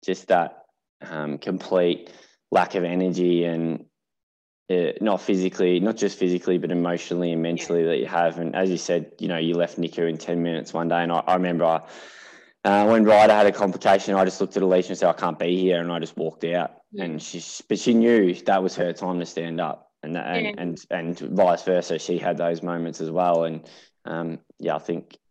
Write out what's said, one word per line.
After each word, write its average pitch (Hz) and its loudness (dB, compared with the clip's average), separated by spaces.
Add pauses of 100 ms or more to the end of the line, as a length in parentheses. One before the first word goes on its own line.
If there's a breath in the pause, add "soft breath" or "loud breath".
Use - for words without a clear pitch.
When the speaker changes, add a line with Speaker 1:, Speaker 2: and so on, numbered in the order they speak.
Speaker 1:
just - -6
that, 87 0 (380)
um, 76 -8
complete 90 0 (400 loud breath)
lack 90 2
of 92 0
energy 87 2
and, 82 -4 (840)
uh, 87 0
not 98 0
physically, 92 0
not 107 -2
just 101 -4
physically, 90 0
but 85 -4
emotionally 87 -2
and 82 -2
Speaker 2:
Yeah. 82 -2
Speaker 1:
mentally 85 -2
that 82 0
you 60 -4
have. 85 0
And 85 -6
as 95 0
you 87 -2
said, 85 -4
you 110 -6
know, 87 -2
you 82 -2
left - -2
nicu 85 -4
in 82 -2
ten 87 -4
minutes 85 -4
one 82 -2
day. 85 0
And 85 -2
I, 85 0
I 92 2
remember, 85 0 (840 loud breath)
uh, 101 4
when 113 6
Ryder 107 8
had 104 6
a 98 6
complication, 98 2
I 95 6
just 92 -2
looked 95 -2
at 95 2
Alicia 92 4
and 92 -6
said, 92 4
"I - 2
can't 85 -2
be 90 0
here." 92 2
And 85 -4
I 85 -4
just 80 -8
walked 82 -6
out. 85 -2 (160)
Speaker 2:
Yeah. 101 -8
Speaker 1:
And 78 -8
she, 85 -12 (260)
but 107 -2
she 120 0
knew 113 6 (140)
that 98 2
was 92 -2
her 87 -2
time 90 -4
to 85 -4
stand 82 -6
up, - -8 (120)
and, 78 -8
and, 85 -4
Speaker 2:
Yeah. 208 -8
Speaker 1:
and, 87 -8 (120)
and 85 -6
vice 90 2
versa. 87 0
She 110 -4
had 87 -4
those 85 -2
moments 85 -6
as 80 -6
well. 85 2
And, 80 -8 (380 loud breath)
um, 82 -8 (200)
yeah, 80 -4
I - -4
think - -10 (120)